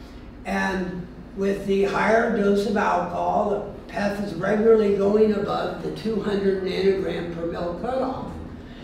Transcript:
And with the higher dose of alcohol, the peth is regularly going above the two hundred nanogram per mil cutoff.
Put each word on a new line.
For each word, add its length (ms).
And 640
with 300
the 180
higher 520
dose 300
of 100
alcohol, 720
the 420
peth 320
is 100
regularly 600
going 380
above 480
the 140
two 260
hundred 400
nanogram 720
per 120
mil 340
cutoff. 500